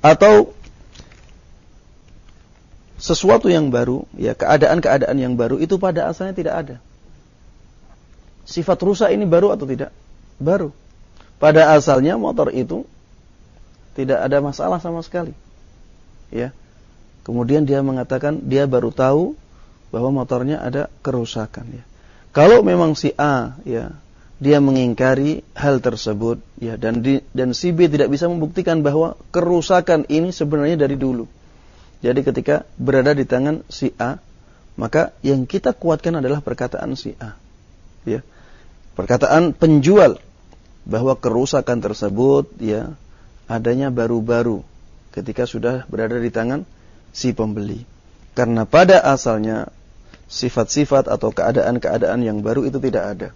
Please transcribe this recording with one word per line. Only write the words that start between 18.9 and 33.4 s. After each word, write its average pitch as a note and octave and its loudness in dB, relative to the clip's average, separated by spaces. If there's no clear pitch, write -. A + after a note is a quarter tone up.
bahwa B2+ -2
motornya B2+ -4
ada C3+ -6
kerusakan, A#2+ -8
ya. - -20
Kalau G#3 8
memang F3 2
si D3 -2
A, C3 -2
ya, A#2 -6
dia C#3+ 4
mengingkari C3 2
hal C#3 0
tersebut, A2+ -4
ya, A#2 -8
dan A2+ -2
di, C3+ 2
dan B2+ -2
si F3 -4
B F3 2
tidak C#3+ 2
bisa C#3+ -2
membuktikan E3+ -2
bahwa D3 0
kerusakan F3 0
ini E3 0
sebenarnya D3+ 0
dari C#3 0
dulu. B2+ -4
Jadi B2+ 0
ketika C3+ -2
berada C3+ 2
di C#3 0
tangan C#3 -2